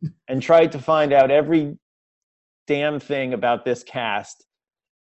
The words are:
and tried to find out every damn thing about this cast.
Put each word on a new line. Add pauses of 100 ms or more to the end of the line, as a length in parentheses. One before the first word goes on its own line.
(280)
and
tried
to
find
out
every (920)
damn
thing
about
this
cast. (580)